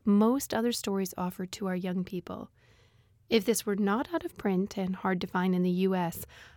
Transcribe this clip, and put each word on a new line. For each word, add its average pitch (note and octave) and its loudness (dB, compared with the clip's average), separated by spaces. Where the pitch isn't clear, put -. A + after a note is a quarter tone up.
most A3 4
other A3+ 2
stories G3 -2
offered F3+ -6
to G3 -6
our F#3 -2
young F#3 -2
people. - -8
If A3+ 4
this A3 2
were G3+ -2
not G#3+ 0
out E4 -2
of - -10
print G3 0
and F#3 -2
hard F#3+ -2
to F#3+ -4
find F#3 0
in F3+ 2
the F3+ 2
U F#3 2
S, F3 -4